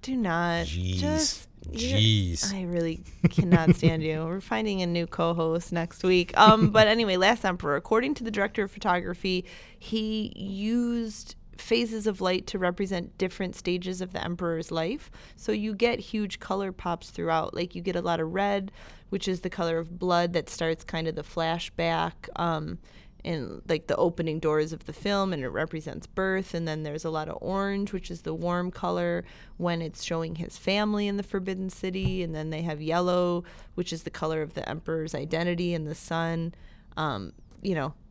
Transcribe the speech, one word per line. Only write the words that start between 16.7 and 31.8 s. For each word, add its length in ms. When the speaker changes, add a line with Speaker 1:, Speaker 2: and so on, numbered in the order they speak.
Speaker 1:
pops 400
throughout. 420
Like, 220
you 60
get 140
a 60
lot 180
of 140
red, 380
which 180
is 140
the 100
color 260
of 220
blood 340
that 160
starts 340
kind 240
of 80
the 80
flashback, 880
um, 420
in, 460
like, 160
the 120
opening 420
doors 340
of 120
the 80
film, 380
and 120
it 60
represents 580
birth. 480
And 120
then 160
there's 220
a 60
lot 180
of 100
orange, 540
which 160
is 140
the 100
warm 380
color 520
when 240
it's 220
showing 320
his 220
family 500
in 100
the 60
Forbidden 460
City. 540